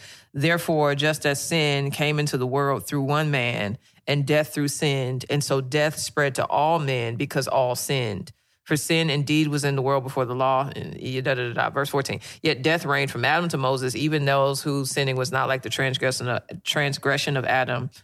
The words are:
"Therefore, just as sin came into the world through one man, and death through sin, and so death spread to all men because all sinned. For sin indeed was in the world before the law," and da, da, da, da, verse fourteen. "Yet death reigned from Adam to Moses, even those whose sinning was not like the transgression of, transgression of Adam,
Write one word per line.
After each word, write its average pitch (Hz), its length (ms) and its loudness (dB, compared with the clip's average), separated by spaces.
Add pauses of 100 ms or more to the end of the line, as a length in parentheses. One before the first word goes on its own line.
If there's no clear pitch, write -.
(340)
"Therefore, 151 640 2
just 151 300 0
as 143 160 0
sin 143 500 0
came 151 280 0
into 147 180 0
the 127 100 0
world 139 380 0
through 143 180 -2
one 147 280 2
man, 120 460 0 (280)
and 143 200 2
death 147 280 2
through 147 140 0
sin, 135 600 -2
and 143 120 2
so 135 200 0
death 147 360 0
spread 139 380 0
to - 100 0
all 156 340 2
men 123 360 -2
because 139 320 -2
all 123 280 2
sinned. 123 580 -4 (320)
For 160 100 0
sin 165 340 0
indeed 147 380 2
was 143 160 -2
in 139 140 2
the 135 40 0
world 135 220 2
before 131 220 -2
the 120 100 -4
law," 131 400 2
and - 200 -8 (280)
da, 139 100 0
da, - 20 0
da, 123 180 -4
da, 117 160 0
verse 139 180 -2
fourteen. 131 320 -2 (220)
"Yet 135 220 0
death 165 200 2
reigned 139 280 0
from 120 120 -4
Adam 160 240 2
to 160 100 -2
Moses, 131 380 0
even 147 300 0
those 139 360 2
whose 139 300 -2
sinning 135 240 0
was 127 160 -2
not 131 160 0
like 131 140 -2
the - 80 -8
transgression 131 580 -2
of, 117 140 -2 (240)
transgression 143 720 0
of 123 80 -2
Adam, 127 440 0 (140)